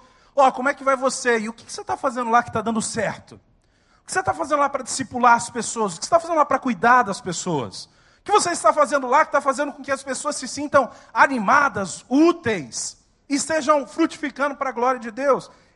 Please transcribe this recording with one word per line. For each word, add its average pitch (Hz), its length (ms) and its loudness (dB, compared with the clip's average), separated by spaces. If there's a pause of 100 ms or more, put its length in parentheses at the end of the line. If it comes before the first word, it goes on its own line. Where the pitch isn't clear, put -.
(360)
"Ó, 262 160 6
como 262 180 -2
é 285 60 -2
que 277 80 -18
vai 269 120 2
você? 247 440 0
E 214 100 -6
o 226 40 -10
que - 120 -20
que - 80 -16
você 415 100 -12
tá - 140 -6
fazendo 247 320 -2
lá 233 140 4
que - 80 -10
tá 226 100 -2
dando 220 180 -2
certo? - 540 -6
O - 720 -20
que - 60 -12
você 370 100 -2
tá - 100 -2
fazendo 294 280 -2
lá 277 100 2
pra 262 140 -6
discipular 247 500 0
as 226 160 0
pessoas? 214 460 -4
O - 40 -14
que - 60 -10
você - 60 -6
tá 330 80 6
fazendo 330 180 -4
lá 294 80 4
pra 262 140 -2
cuidar 240 420 4
das 196 180 -2
pessoas? 151 640 -6
O - 380 -20
que - 80 -4
você 392 200 4
está 320 200 2
fazendo 277 360 2
lá 294 180 4
que - 60 -18
tá 285 100 2
fazendo 277 320 -2
com - 80 -18
que 277 100 -6
as 269 120 -6
pessoas 269 320 -6
se 262 120 -10
sintam 277 420 0 (220)
animadas, 233 960 2
úteis, 240 920 0 (300)
e 277 80 -4
estejam 294 520 0
frutificando 285 680 -2
pra 262 160 -6
glória 247 280 -2
de 233 100 -10
Deus?" 247 400 0 (260)